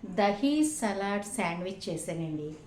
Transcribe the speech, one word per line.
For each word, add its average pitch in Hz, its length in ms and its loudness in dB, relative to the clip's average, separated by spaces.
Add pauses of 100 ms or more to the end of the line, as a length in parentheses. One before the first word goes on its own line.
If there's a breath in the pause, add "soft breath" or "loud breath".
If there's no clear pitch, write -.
(100)
దహీ 208 540 4
సలాడ్ 202 580 0
శాండ్విచ్ 185 640 -4
చేశానండి. 160 640 -4 (160)